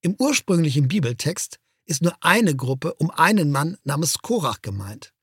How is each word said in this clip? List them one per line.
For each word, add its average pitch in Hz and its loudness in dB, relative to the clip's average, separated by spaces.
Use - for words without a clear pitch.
Im 175 0
ursprünglichen 165 2
Bibeltext 143 -4
ist - -4
nur 170 2
eine 180 4
Gruppe 131 -4
um 160 -2
einen 165 4
Mann 151 -2
namens 143 -2
Korach 156 -2
gemeint. 98 -10